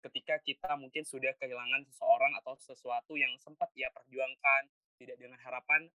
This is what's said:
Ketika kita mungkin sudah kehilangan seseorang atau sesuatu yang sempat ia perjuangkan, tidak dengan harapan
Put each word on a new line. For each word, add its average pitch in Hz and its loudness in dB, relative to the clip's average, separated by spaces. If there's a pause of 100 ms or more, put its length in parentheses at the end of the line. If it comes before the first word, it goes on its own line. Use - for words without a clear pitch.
Ketika 151 -2
kita 143 -4
mungkin 139 -8
sudah 131 -2
kehilangan 127 -4
seseorang 131 6
atau 131 -10
sesuatu 123 -6
yang 131 0
sempat 156 -6
ia 131 -6
perjuangkan, 135 0 (320)
tidak 123 -12
dengan 123 -20
harapan 139 0